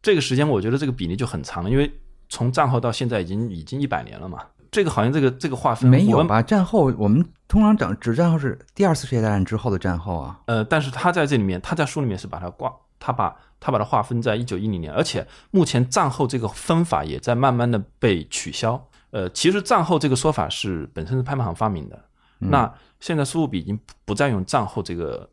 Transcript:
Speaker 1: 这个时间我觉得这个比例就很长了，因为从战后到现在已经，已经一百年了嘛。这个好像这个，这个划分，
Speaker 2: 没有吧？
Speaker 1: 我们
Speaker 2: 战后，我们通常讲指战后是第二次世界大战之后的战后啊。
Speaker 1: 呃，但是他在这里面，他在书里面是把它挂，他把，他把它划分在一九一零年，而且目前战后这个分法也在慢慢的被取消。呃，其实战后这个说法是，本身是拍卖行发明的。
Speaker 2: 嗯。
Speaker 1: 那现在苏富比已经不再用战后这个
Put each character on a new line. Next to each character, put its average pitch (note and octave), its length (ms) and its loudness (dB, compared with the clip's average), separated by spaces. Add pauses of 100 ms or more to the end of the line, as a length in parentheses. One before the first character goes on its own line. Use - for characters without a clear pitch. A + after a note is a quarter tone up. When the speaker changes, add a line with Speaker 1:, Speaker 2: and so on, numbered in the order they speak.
Speaker 1:
这 G#3 120 4
个 D#3+ 60 4
时 B2+ 160 -2
间 D3 100 4
我 B2+ 140 2
觉 G#2 100 -2
得 A#2+ 60 2
这 C#3 80 -2
个 C3+ 80 -2
比 B2 140 -4
例 E2+ 100 -4
就 A#2+ 100 -4
很 E2 160 -6
长 E2+ 220 -8
了， G2 60 -4
因 B2+ 80 4
为 D3 120 0 (380)
从 A#2+ 220 -2
战 C#3 180 2
后 B2+ 120 0
到 A#2+ 100 0
现 A#2+ 180 -4
在 A2+ 120 -2
已 F2+ 40 -4
经， G#2 260 -4
已 E2+ 120 -10
经 C3 180 -8
一 C#3+ 60 0
百 D#2+ 160 -4
年 - 160 -16
了 F#2 100 -12
嘛。 F2+ 100 -12 (320)
这 G#3 120 0
个 E3 80 2
好 A2 120 0
像 A#2+ 100 2
这 D3+ 80 2
个， C3+ 120 6
这 B2+ 160 -6
个 C3 80 -4
划 A#2+ 180 0
分， B2 160 6
Speaker 2:
没 D3+ 160 8
有 A2+ 100 6
吧？ - 20 6
Speaker 1:
我 D#3+ 60 4
们 A2+ 220 2
Speaker 2:
战 G3+ 180 4
后， E3+ 320 4
我 G#2 100 0
们 A#2 160 4 (240)
通 - 140 4
常 G#3+ 160 6
讲 G2+ 240 -2
指 A#2 140 0
战 E3+ 160 4
后 E3 80 2
是 C#3 200 -4 (160)
第 G3 120 4
二 E3 80 4
次 - 120 -4
世 - 80 -4
界 A#2 60 2
大 A2 80 2
战 G2+ 160 2
之 G#2+ 100 -4
后 A2 160 -2
的 F#2+ 80 0
战 F2 200 -2
后 F2 180 -6
啊。 D2 300 -10
Speaker 1:
呃， A2+ 180 0
但 D#3 160 0
是 C3+ 100 -6
他 F3+ 220 0
在 E3+ 140 2
这 C#3+ 100 0
里 A2+ 60 2
面， F#2+ 180 -2
他 - 140 -6
在 D#3+ 100 0
书 C#3+ 160 -4
里 C#3 60 -2
面 G2+ 100 -2
是 F#2+ 100 -12
把 F#2+ 120 -12
它 F2+ 100 -10
挂， C3 240 -8 (260)
他 - 140 -6
把， A2 240 -2 (240)
他 - 100 -4
把 B2 80 0
它 G#2 60 0
划 - 180 0
分 A#2 200 -4
在 A2+ 120 0
一 A#2 80 -2
九 A#2+ 140 -6
一 G2+ 120 -4
零 F#2+ 120 -2
年， D#2+ 120 -10
而 G2+ 100 0
且 - 240 -4 (240)
目 F#3 140 4
前 B2 260 2
战 F3 180 2
后 C3 180 0
这 B2+ 120 -4
个 A2+ 100 -2
分 E3 340 0
法 D#2+ 220 0
也 D2 140 -6
在 A#2+ 160 -2
慢 C3 180 2
慢 A#2+ 180 2
的 A2+ 80 0 (200)
被 F#2 300 2
取 - 220 -8
消。 A#2 320 -4 (280)
呃， F#2+ 200 -4
其 - 220 2
实 G3+ 80 0
战 G3 240 2
后 E3 140 2
这 D3 100 0
个 C3 80 4
说 D#3 160 0
法 E2+ 160 -2
是， E2+ 460 -6
本 E2 120 -6
身 B2+ 100 -4
是 C3 60 0
拍 C3+ 140 -4
卖 B2+ 80 -2
行 F2+ 100 -4
发 A2 140 -2
明 E2+ 220 -4
的。 - 140 -20 (360)
Speaker 2:
嗯。 G2 100 -2
Speaker 1:
那 B2+ 220 2 (260)
现 E3 200 -2
在 D3 40 0
苏 D3+ 180 -2
富 D3+ 80 0
比 C#3 100 -4
已 E2 40 -4
经 G#2+ 160 -6 (280)
不 G#2 80 -4
再 C#3 160 0
用 G2+ 160 -2
战 A#2+ 200 0
后 - 160 -6
这 F2 140 -8
个 C#2 360 -8